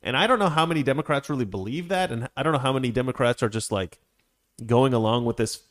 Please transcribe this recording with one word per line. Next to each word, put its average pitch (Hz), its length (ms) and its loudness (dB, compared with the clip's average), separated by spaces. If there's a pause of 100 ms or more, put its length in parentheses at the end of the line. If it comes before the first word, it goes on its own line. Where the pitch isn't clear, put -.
And 123 140 -2
I 190 100 2
don't 247 120 4
know 196 100 2
how 160 160 2
many 160 180 0
Democrats 139 460 -2
really 131 160 -2
believe 107 420 -6
that, 185 240 -2
and 120 240 -6
I 139 80 -4
don't 156 100 2
know 139 60 2
how 131 140 0
many 131 180 0
Democrats 123 500 0
are 117 80 2
just, 110 220 -4
like, 95 280 -4 (640)
going 127 280 4
along 117 320 2
with 117 120 0
this - 340 -2